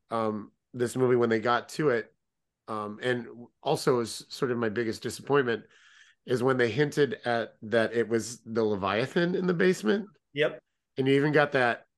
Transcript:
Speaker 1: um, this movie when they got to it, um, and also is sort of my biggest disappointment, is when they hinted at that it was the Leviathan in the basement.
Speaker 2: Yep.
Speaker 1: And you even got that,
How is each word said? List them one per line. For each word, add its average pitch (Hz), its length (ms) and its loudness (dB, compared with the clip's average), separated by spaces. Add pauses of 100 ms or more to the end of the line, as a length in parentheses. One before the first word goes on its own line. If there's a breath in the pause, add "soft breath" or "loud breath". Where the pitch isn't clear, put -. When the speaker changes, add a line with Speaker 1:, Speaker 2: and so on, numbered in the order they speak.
Speaker 1:
um, 110 420 -4 (220)
this 120 220 -4
movie 127 200 4
when 120 140 4
they 113 100 2
got 117 300 0
to 151 200 0
it, 117 240 -2 (540)
um, 107 340 -8
and 123 260 -4 (340)
also 135 380 0
is - 300 -6
sort 123 220 -4
of 120 60 -2
my 117 120 0
biggest 110 340 -4
disappointment, 123 600 -2 (600 soft breath)
is 123 180 0
when 131 140 4
they 120 140 4
hinted 143 540 0
at 117 380 -2
that 110 300 2
it 117 140 2
was 110 380 -2
the 113 180 -2
Leviathan 107 720 0
in 185 120 -2
the 180 60 2
basement. 196 540 2 (260)
Speaker 2:
Yep. 147 260 -2 (380)
Speaker 1:
And 131 100 0
you 135 80 4
even 143 160 2
got 147 220 4
that, 120 320 0 (120)